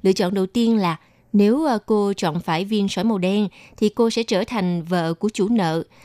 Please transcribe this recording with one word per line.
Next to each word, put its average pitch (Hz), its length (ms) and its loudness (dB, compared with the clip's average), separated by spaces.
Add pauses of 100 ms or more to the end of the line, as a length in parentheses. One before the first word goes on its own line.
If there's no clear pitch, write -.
Lựa 190 120 4
chọn 185 200 -2
đầu 190 120 0
tiên 226 320 2
là 175 200 -2 (400)
nếu, 226 280 4
à, 247 200 0
cô 202 280 0
chọn 175 260 -2
phải 170 260 -2
viên 202 240 0
sỏi 190 160 -4
màu 226 120 0
đen 196 300 0 (300)
thì 208 120 2
cô 226 200 0
sẽ 233 140 -2
trở 202 200 -2
thành 180 400 -2
vợ 170 300 -2
của 208 160 -4
chủ 202 200 -2
nợ 170 340 0 (220)